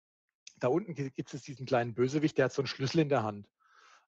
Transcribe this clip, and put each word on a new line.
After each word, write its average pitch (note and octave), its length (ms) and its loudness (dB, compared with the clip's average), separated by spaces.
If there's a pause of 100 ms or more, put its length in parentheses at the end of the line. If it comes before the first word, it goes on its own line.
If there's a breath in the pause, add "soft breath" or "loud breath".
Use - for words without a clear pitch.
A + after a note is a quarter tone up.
(580)
da B2+ 100 2
unten E3+ 260 0
gi-, C3+ 160 -4
gibt - 220 -10
es C#3 100 -10
diesen C3 240 -12
kleinen A#2+ 280 0
Bösewicht, C3+ 420 2
der C3+ 100 6
hat A#2+ 60 -2
so C#3 100 -2
einen B2+ 60 -4
Schlüssel C3+ 320 0
in D3 80 4
der C3 140 2
Hand. G#2 260 -4 (600 soft breath)